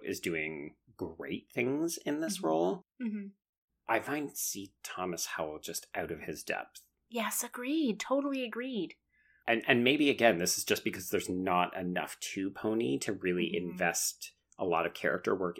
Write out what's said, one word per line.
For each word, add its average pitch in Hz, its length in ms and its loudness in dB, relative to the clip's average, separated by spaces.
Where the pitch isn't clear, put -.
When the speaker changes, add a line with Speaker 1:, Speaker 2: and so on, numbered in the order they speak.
Speaker 1:
is 90 160 -4
doing 78 540 -4
great 82 580 -8
things 143 440 0
in 147 220 -2
this 180 180 -2
Speaker 2:
Mm-hmm. 190 80 -2
Speaker 1:
role. 170 400 2
Speaker 2:
Mm-hmm. 208 260 -4
Speaker 1:
I 113 120 4
find 143 360 -4
C. - 360 -6
Thomas 90 440 -4
Howell 78 340 -4
just - 340 -8
out 82 160 -2
of 80 120 -6
his - 200 -8
depth. - 400 -6
Speaker 2:
Yes, 220 340 -2
agreed. 247 560 0
Totally 269 460 0
agreed. 226 500 -4
Speaker 1:
And, 113 180 6
and 120 160 6
maybe, 143 280 6
again, 113 280 8
this 90 200 2
is - 60 -4
just - 200 2
because 90 240 -4
there's 95 200 0
not 90 480 2
enough 90 440 -4
to 98 160 -2
Pony 117 480 0
to 110 160 -2
really 90 320 2
Speaker 2:
Mm-hmm. 87 240 -2
Speaker 1:
invest - 640 -2
a - 60 -2
lot 85 200 2
of 82 80 -2
character 92 420 0
work 90 260 -2